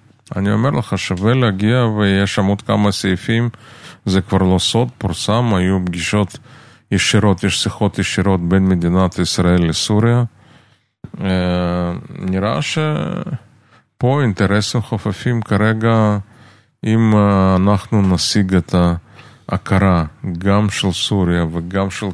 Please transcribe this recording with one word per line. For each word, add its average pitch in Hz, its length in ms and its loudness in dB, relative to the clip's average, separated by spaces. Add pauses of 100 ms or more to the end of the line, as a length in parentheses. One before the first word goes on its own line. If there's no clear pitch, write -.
(360)
אני 98 160 -2
אומר 113 180 0
לך, 135 280 -4
שווה 95 360 0
להגיע, 117 520 2
ויש 101 500 0
שם 101 100 2
עוד 101 160 0
כמה 104 300 0
סעיפים, 113 580 -2 (560)
זה 95 160 2
כבר 95 160 0
לא 92 220 4
סוד, 117 280 0 (100)
פורסם, 107 560 -2
היו 95 320 2
פגישות 90 520 -4 (540)
ישירות, 98 520 2
יש - 200 0
שיחות 101 360 -2
ישירות 95 400 0 (100)
בין 95 200 4
מדינת 90 500 2
ישראל 87 500 2
לסוריה. 117 540 2 (1000)
אה, 90 720 -2 (260)
נראה 98 420 -2
שפה - 1600 -4
אינטרסים 104 600 0
חופפים 110 600 -4
כרגע, 110 760 2 (680)
אם, 110 300 4
אה, 98 400 4
אנחנו 101 460 2
נשיג 95 540 2
את 90 200 0 (760)
ההכרה 95 540 0 (340)
גם 101 320 0
של 95 220 -2
סוריה 87 640 0
וגם 92 380 -4
של - 220 -8